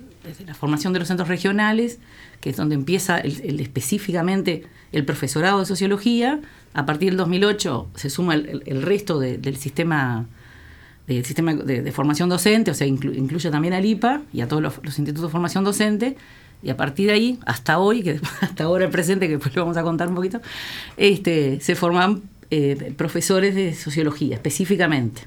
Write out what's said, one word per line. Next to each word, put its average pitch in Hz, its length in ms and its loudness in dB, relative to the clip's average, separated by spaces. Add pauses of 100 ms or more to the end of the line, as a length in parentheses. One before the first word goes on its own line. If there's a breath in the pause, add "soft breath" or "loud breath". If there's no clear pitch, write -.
(240)
desde 160 220 -16
la 156 100 -14
formación 151 380 0
de 185 40 0
los 175 100 -2
centros 180 220 -2
regionales, 214 720 0 (420 loud breath)
que 151 80 -4
es 135 80 -4
donde 151 160 0
empieza 170 460 0
el, 143 240 -4
el, 147 160 -4
específicamente 180 1080 -2 (260 loud breath)
el 151 140 0
profesorado 156 540 0
de 190 80 0
sociología. 202 720 2 (340 loud breath)
A 139 140 -2
partir 156 220 0
del 185 80 2
dos 180 100 2
mil 180 180 2
ocho 202 480 0
se - 160 -6
suma 170 240 0
el, 151 140 0
el, - 180 -8
el 135 160 -2
resto 180 380 0
de, 127 180 -2
del 135 200 -4
sistema, 135 680 0 (800 loud breath)
del 123 180 0
sistema 160 300 0
de, 131 300 -2
de - 80 -6
formación 147 380 0
docente, 202 420 4
o - 20 -2
sea, 139 140 0
inclu-, 135 280 0
incluye 147 360 -2
también 160 240 0
al 190 100 0
ipa 240 360 2 (120)
y 120 80 -2
a 120 60 -2
todos 151 160 0
los, - 200 -4
los 143 140 -6
institutos 147 240 -2
de 170 80 -4
formación 175 340 0
docente, 208 540 0 (440 loud breath)
y 143 100 -6
a 127 40 -2
partir 147 320 0
de 208 60 4
ahí, 233 320 2
hasta - 340 0
hoy, 208 240 4
que 151 160 -2 (120)
<laughs> - 100 -6
hasta - 240 -2
ahora 180 180 2
el 175 80 0
presente, 180 360 0
que 156 100 0
después - 180 -4
lo 180 60 2
vamos 170 160 0
a 165 60 0
contar 170 260 0
un 185 60 -2
poquito, 190 260 -4 (560 loud breath)
este, 160 640 4
se 180 140 2
forman, 180 460 4 (300)
eh, 143 460 0
profesores 190 580 2
de 190 200 0
sociología, 147 600 -2
específicamente, 160 920 0